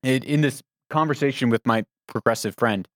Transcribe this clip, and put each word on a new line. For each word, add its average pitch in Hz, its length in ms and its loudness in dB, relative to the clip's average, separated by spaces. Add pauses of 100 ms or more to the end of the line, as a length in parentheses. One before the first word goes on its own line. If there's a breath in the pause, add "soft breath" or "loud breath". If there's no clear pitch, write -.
It, 127 220 0
in 147 160 0
this 147 220 0 (280)
conversation 143 600 0
with 113 140 0
my 113 200 0 (240)
progressive 113 480 -2
friend 107 400 0